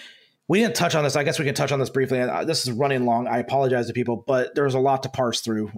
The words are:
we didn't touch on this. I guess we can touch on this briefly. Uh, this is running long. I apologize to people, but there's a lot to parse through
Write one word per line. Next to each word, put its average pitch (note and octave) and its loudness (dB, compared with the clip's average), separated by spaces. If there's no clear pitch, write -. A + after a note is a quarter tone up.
we F#3 4
didn't A3+ 2
touch E3 0
on D3+ 2
this. C3+ 0
I D3 2
guess D#3 0
we D3+ 0
can C#3 0
touch C3+ 0
on C#3 0
this B2+ 0
briefly. C3 0
Uh, A#2 0
this D3 -2
is B2 -4
running C3 0
long. A#2+ 2
I A#2 0
apologize B2 0
to A#2+ -6
people, A#2+ -2
but B2+ 0
there's C#3+ 0
a C3 0
lot C3+ 2
to C3 -6
parse A#2+ -2
through G#2+ -4